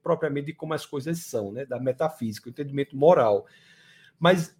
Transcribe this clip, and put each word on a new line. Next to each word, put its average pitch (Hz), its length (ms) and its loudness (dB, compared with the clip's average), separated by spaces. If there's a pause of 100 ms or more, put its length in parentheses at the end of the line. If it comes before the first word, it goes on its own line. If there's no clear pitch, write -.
propriamente 151 440 -2
de 156 80 -10
como 156 200 -8
as 147 120 -6
coisas 156 340 -6
são, 104 320 -6
né, 127 140 -10
da 123 120 -8
metafísica, 127 720 -4
o - 20 -12
entendimento 139 460 -6
moral. 135 500 6 (720)
Mas 170 420 2